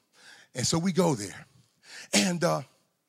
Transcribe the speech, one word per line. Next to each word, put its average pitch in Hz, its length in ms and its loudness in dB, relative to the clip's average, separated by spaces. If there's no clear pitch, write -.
And 120 120 -4
so 165 120 0
we 180 140 0
go 165 220 2
there. 101 320 -10
And, 180 320 2
uh, 156 160 2